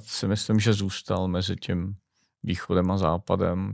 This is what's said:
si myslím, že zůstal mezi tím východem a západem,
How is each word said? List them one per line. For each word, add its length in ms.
si 220
myslím, 320
že 140
zůstal 540
mezi 280
tím 400
východem 480
a 60
západem, 760